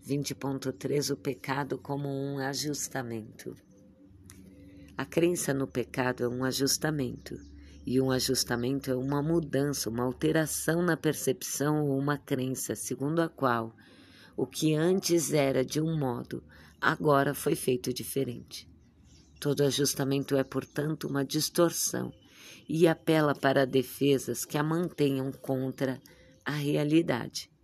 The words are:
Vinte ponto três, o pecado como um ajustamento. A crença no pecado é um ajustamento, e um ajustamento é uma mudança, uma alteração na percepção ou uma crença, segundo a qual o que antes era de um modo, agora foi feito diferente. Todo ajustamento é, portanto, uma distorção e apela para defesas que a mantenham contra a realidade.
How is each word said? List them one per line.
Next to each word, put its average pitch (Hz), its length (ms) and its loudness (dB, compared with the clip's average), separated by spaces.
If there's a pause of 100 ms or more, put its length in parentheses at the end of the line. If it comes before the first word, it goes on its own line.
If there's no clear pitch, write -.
Vinte 139 320 -4
ponto 135 400 -4
três, 135 380 -2
o 139 60 0
pecado 139 600 -4
como 143 320 -6
um 139 300 -4
ajustamento. 127 1160 -6 (1400)
A 135 80 -4
crença 170 480 0
no 135 140 0
pecado 127 560 -2
é 120 60 0
um 127 160 -2
ajustamento, 135 920 -2 (480)
e 127 160 4
um 131 120 4
ajustamento 127 800 0
é - 20 2
uma 135 260 0
mudança, 143 720 0
uma 120 140 -2
alteração 156 800 0
na 170 140 2
percepção 151 880 0
ou 139 140 2
uma 143 180 0
crença, 127 600 -4
segundo 147 440 -2
a 165 80 2
qual 117 460 0 (600)
o - 100 0
que 156 300 2
antes 170 560 2
era 135 320 4
de 143 160 -2
um 160 180 0
modo, 127 460 -4 (360)
agora 143 540 4
foi 139 220 0
feito 127 360 -2
diferente. - 800 -6 (680)
Todo 143 240 2
ajustamento 139 720 0
é, 135 80 4
portanto, 147 640 -4
uma 139 160 0
distorção 151 920 0 (580)
e 165 140 6
apela 160 480 4
para 139 320 4
defesas 131 800 0
que - 120 -6
a 147 60 2
mantenham 147 680 0
contra 131 680 -2 (440)
a 139 80 -6
realidade. 147 1000 0 (140)